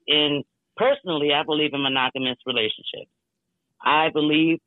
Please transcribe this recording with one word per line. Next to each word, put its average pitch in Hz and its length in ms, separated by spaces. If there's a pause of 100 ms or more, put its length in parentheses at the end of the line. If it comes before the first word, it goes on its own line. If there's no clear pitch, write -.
in, 147 360 (340)
personally, 175 560
I 151 100
believe 151 300
in 139 100
monogamous 131 640
relationships. - 640 (760)
I 156 280
believe 156 540